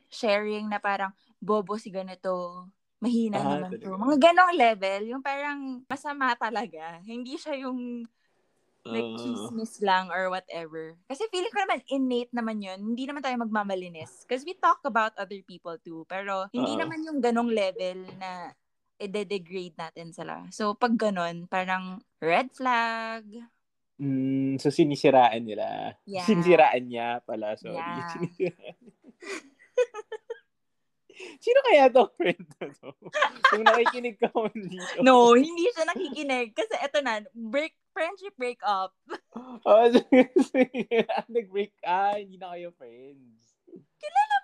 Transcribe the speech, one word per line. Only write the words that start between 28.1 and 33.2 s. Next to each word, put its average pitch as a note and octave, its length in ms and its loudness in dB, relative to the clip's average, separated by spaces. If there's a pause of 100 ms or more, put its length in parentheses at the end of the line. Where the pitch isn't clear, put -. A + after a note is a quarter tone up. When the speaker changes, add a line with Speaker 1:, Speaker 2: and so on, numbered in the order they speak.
Speaker 2:
Sinisiraan. F3 600 -6 (440)
<laughs> F#4+ 400 -14 (1800)
Sino B4 240 4
kaya D4 300 8
tong A#3+ 240 6
friend G3 240 0 (160)
na E3+ 160 -10
to? - 160 -20 (640)